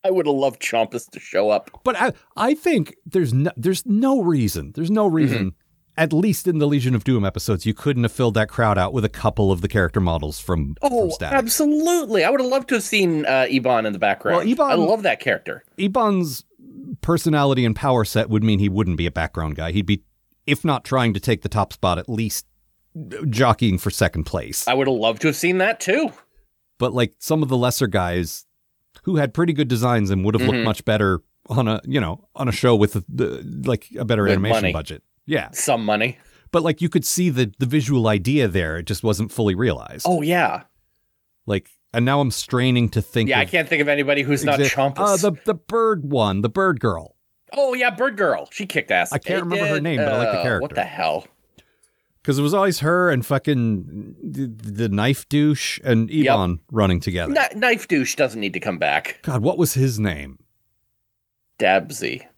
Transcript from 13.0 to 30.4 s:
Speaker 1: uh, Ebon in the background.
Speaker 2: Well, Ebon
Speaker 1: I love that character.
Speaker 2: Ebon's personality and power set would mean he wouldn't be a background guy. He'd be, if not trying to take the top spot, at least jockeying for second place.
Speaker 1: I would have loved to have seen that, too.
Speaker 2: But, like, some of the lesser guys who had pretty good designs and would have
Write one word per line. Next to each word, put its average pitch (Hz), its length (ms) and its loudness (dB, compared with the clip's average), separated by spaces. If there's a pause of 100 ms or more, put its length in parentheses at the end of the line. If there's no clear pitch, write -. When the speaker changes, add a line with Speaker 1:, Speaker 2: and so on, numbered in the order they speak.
Speaker 1:
uh, 131 240 4
Ebon 120 360 2
in 104 80 -2
the 95 60 -8
background. 104 380 2
Speaker 2:
Well, 185 100 0
Ebon 262 240 2
Speaker 1:
I - 40 4
love 185 280 2
that 143 160 0
character. - 440 -4 (140)
Speaker 2:
Ebon's 190 680 0 (560)
personality 143 640 2
and 110 100 0
power 127 300 0
set 110 240 -2
would 107 140 2
mean 104 160 4
he 101 100 2
wouldn't 90 280 0
be 85 80 -2
a 85 60 -2
background 80 440 -4
guy. 80 160 -6
He'd 98 140 0
be, 101 180 0 (440)
if 139 180 -2
not 143 180 -2
trying 120 300 0
to 95 60 -2
take 113 240 -2
the 95 60 -6
top 101 240 -2
spot, 87 260 0
at 87 100 -12
least 110 360 -6 (840)
jockeying 113 480 2
for - 140 -4
second 82 340 0
place. 62 420 -6
Speaker 1:
I 123 60 0
would 135 140 0
have 131 80 0
loved 110 260 0
to 156 60 2
have 147 80 0
seen 180 240 0
that, 220 200 0
too. 269 320 0 (680)
Speaker 2:
But, 120 140 -2
like, 120 260 0
some 156 240 0
of 135 60 -2
the 131 80 0
lesser 120 300 0
guys 90 580 -2 (580)
who 180 140 0
had 139 160 0
pretty 170 200 0
good 139 140 0
designs 117 420 2
and 95 160 0
would 107 80 2
have 117 80 2